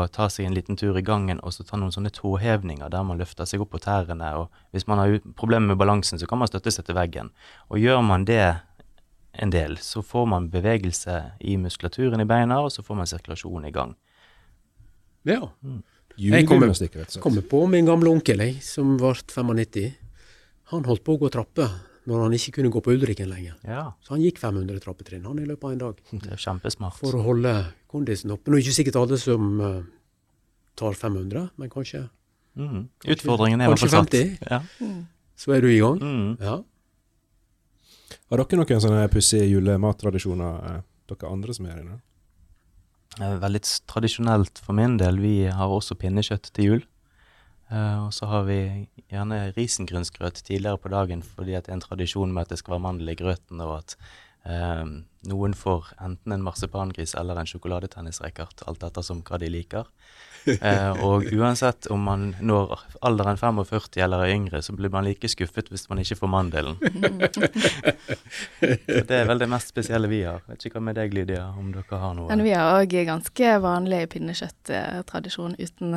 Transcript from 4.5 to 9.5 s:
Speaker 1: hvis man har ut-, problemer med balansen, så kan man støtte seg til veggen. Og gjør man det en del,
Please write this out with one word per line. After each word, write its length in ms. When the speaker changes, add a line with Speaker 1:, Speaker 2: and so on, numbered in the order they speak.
Speaker 1:
hvis 120
man 120
har 160
ut-, 240
problemer 320
med 80
balansen, 400
så 80
kan 160
man 80
støtte 240
seg 120
til 120
veggen. 320
Og 80
gjør 240
man 240
det 160
en 100
del, 300